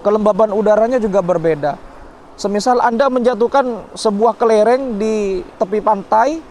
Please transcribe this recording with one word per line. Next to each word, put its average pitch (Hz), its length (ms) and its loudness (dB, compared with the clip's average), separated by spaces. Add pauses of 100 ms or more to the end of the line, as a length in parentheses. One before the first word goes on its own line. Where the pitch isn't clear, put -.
Kelembaban 214 480 2
udaranya 214 480 2
juga 196 240 0
berbeda. 156 560 -2 (560)
Semisal 208 480 -2
Anda 240 240 0
menjatuhkan 247 880 -2
sebuah 220 400 0
kelereng 226 640 2
di 208 400 -2 (160)
tepi 208 240 -2
pantai 220 720 0